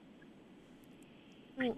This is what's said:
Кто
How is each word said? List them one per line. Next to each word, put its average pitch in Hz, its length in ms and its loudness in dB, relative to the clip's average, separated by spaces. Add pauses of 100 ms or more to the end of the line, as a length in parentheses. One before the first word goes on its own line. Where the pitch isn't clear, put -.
(1500)
Кто 262 80 6 (160)